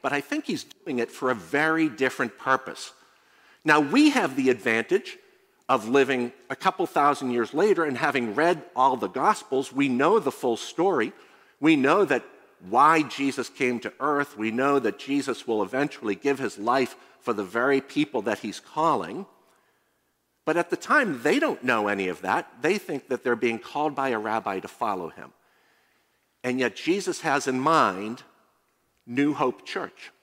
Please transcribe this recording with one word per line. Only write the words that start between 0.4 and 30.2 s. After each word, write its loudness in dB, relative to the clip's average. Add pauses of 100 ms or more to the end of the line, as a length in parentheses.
he's -6
doing -8
it -2
for -2
a 0
very 0
different -2
purpose. -4 (720)
Now, 6
we 4
have 0
the 2
advantage 0 (500)
of 0
living 2 (180)
a -8
couple -2
thousand 2
years -2
later 2
and -2
having -2
read 0 (140)
all 4
the -4
Gospels, -2
we 0
know 4
the 0
full -2
story. -2 (460)
We 4
know 4
that 0 (360)
why 6
Jesus -4
came -2
to -8
earth. -2
We -2
know 2
that -2
Jesus -4
will 0
eventually -4
give -2
his -6
life -2 (240)
for -4
the -2
very 0
people -4
that -2
he's -10
calling. -2 (1200)
But 0
at -2
the -2
time, 0
they 2
don't -2
know 2
any 0
of -6
that. -2 (140)
They 2
think -8
that -4
they're 2
being -2
called -4
by -2
a -2
rabbi -4
to -14
follow -6
him. -20 (1080)
And -2
yet 0
Jesus -2
has 0
in 0
mind 2 (840)
New 0
Hope -2
Church. -10 (100)